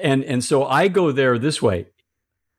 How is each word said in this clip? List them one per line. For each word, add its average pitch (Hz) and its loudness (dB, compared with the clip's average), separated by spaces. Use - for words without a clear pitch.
and, 135 0
and 127 -4
so 139 0
I 143 2
go 180 0
there 127 2
this 147 -4
way. 92 -2